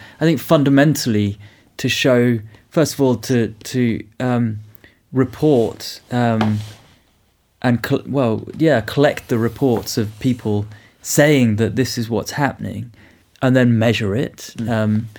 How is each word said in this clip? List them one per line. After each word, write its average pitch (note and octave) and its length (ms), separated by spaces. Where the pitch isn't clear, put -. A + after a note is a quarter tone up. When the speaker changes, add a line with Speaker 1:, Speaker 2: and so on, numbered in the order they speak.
Speaker 1:
I D#3 60
think D#3+ 160
fundamentally C3+ 960
to - 100
show, A#2+ 520
first D3+ 240
of - 80
all, B2+ 140
to, A2+ 320
to, A#2+ 400
um, A#2+ 400
report, C3 880
um, A2 480
and A#2+ 200
col-, - 240
well, A#2+ 380
yeah, C#3+ 240
collect - 480
the B2 80
reports A2+ 600
of G#2+ 100
people G#2+ 460
saying C#3 560
that A2 200
this B2+ 200
is A#2 120
what's A2 220
happening, A2 600
and B2+ 140
then A#2+ 240
measure A2 340
it, - 440
Speaker 2:
Mm. A#2 120
Speaker 1:
um, A2 380